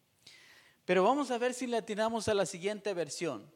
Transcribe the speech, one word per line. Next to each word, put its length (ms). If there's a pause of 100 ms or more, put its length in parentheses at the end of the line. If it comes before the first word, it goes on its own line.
(840)
Pero 200
vamos 260
a 80
ver 160
si 140
le 80
atinamos 500
a 80
la 100
siguiente 480
versión. 640